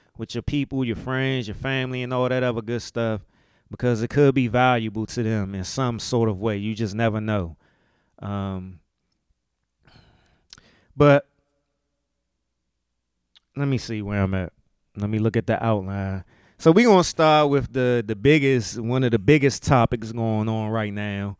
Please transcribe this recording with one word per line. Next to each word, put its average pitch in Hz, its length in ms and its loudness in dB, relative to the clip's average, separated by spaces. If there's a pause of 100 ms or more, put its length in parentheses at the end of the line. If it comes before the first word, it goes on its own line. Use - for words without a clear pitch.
(160)
with - 160 -12
your 120 100 -8
people, 135 420 -4
your 117 100 -4
friends, 131 540 -4
your 101 80 -10
family, 127 480 -4
and 123 80 -6
all 127 160 0
that 127 160 0
other 117 180 -2
good 113 200 -6
stuff, 110 400 -4 (460)
because 120 320 -2
it 117 100 -4
could 143 220 4
be 127 140 2
valuable 113 600 0
to 120 180 -4
them 101 320 -2
in 92 80 -6
some 120 340 -4
sort 113 300 0
of 95 100 -2
way. 104 180 -2
You 104 180 -4
just 101 200 -4
never 110 260 0
know. 104 360 -4 (640)
Um, 95 580 -8 (2250)
but 143 300 4 (2250)
let 139 100 -2
me 135 120 0
see 110 220 -6
where 101 220 -2
I'm 95 120 0
at. 92 180 -4 (440)
Let 101 140 -4
me 110 80 -2
look 110 180 0
at - 120 -2
the 113 120 0
outline. 98 600 -4 (360)
So 160 120 6
we 202 140 6
gonna 190 200 8
start 151 460 4
with 127 220 0
the, 123 340 0
the 107 100 -4
biggest, 131 640 2
one 123 260 0
of 120 60 2
the 113 80 2
biggest 139 460 4
topics 113 480 2
going 110 360 -2
on 110 220 -4
right 107 220 -4
now. 101 480 -6